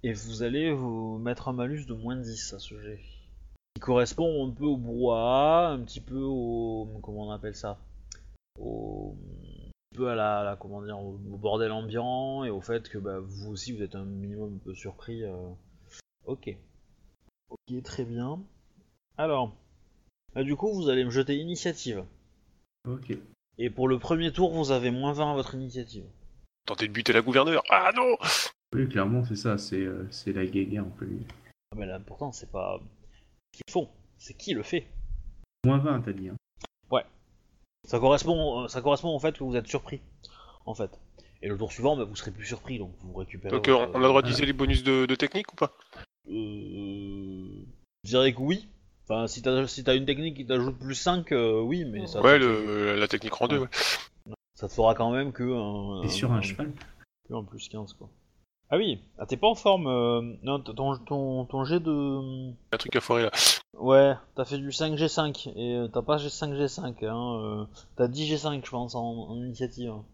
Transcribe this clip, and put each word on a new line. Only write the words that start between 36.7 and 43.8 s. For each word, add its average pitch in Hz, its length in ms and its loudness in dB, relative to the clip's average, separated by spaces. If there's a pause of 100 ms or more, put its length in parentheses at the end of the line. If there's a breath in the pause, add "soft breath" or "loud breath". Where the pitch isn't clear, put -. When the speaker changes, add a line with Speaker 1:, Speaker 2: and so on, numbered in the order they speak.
Speaker 1:
Ouais. 127 140 2 (840)
Ça 120 140 0
correspond, 139 600 4
euh, 120 40 -6
ça 127 140 -6
correspond 143 340 2
au 139 40 -2
fait 156 180 0
que 139 80 -6
vous 123 100 -2
êtes 117 120 0
surpris, - 340 -6 (640 loud breath)
en 110 100 -8
fait. 104 240 -6 (420 soft breath)
Et - 60 -6
le 101 100 -2
tour 104 140 -4
suivant, 139 240 2
bah, 127 80 -2
vous 104 140 -8
serez - 140 -8
plus 104 140 -12
surpris, 123 340 -8
donc 92 200 -8
vous 90 140 -14
récupérez 95 420 -4
Speaker 3:
Donc, 127 140 2
Speaker 1:
votre 123 200 6